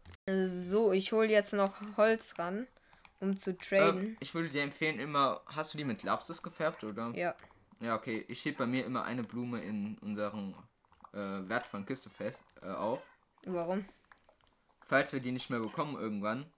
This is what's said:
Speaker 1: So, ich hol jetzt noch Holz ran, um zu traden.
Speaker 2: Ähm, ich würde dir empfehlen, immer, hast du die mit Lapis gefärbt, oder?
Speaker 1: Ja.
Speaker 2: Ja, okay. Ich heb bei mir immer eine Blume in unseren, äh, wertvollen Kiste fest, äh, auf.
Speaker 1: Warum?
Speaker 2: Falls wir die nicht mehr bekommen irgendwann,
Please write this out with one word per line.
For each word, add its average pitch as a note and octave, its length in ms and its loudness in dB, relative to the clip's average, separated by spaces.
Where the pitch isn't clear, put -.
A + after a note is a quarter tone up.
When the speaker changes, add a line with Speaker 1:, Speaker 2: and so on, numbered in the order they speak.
Speaker 1:
So, F#3+ 680 2
ich F#3+ 200 2
hol A3 140 6
jetzt G#3 260 4
noch G3 220 4
Holz A3 420 4
ran, F#3+ 280 -2
um G3 160 2
zu F#3 200 -2
traden. G3 480 6
Speaker 2:
Ähm, A3 160 -4
ich - 140 -8
würde E3 140 0
dir C#3+ 140 0
empfehlen, C#3+ 360 0
immer, C#3+ 480 2
hast D#3 260 -6
du D#3 60 -8
die D3 60 -2
mit A2+ 180 -2
Lapis A2+ 400 -2
gefärbt, - 400 -2
oder? A2 320 -4
Speaker 1:
Ja. F3 200 0
Speaker 2:
Ja, A2+ 140 0
okay. A2 340 -2
Ich - 160 -8
heb D3 140 -4
bei B2 80 2
mir B2+ 180 0
immer B2 200 -2
eine B2 180 -2
Blume A#2+ 400 -4
in G#2 360 -4
unseren, G#2 560 -4
äh, - 40 -12
wertvollen G#2 380 -4
Kiste C3 240 -8
fest, - 320 -8
äh, - 40 -10
auf. G2+ 340 -2
Speaker 1:
Warum? F#3 400 -2
Speaker 2:
Falls C3+ 260 2
wir C3+ 80 0
die B2 120 -2
nicht B2+ 180 -4
mehr A#2+ 100 0
bekommen C#3 360 -2
irgendwann, G#2+ 600 -2